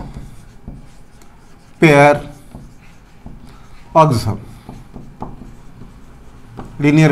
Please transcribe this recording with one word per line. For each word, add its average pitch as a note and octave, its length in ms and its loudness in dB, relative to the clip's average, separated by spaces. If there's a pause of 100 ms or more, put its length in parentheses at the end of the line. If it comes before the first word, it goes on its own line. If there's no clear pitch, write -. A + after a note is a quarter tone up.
(1800)
पेयर D3 480 4 (1700)
axiom, A#2+ 400 2 (2500)
लीनियर D3 300 4